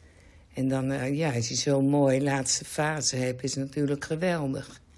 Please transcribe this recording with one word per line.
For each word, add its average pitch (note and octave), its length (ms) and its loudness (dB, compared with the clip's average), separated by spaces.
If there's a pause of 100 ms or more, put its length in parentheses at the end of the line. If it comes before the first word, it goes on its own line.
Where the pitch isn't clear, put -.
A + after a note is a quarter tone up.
(540)
En C3 140 0
dan, C3 220 0
eh, C3+ 260 -2
ja, D3+ 180 0
als A#2 140 -2
je C3 60 -6
zo'n C3+ 340 2
mooie C#3 340 4
laatste C#3 420 0
fase D3+ 520 -2
hebt, B2+ 260 -2
is C3+ 120 -4
het C3+ 100 -2
natuurlijk C#3+ 400 -2
geweldig. D#3 760 -2 (180)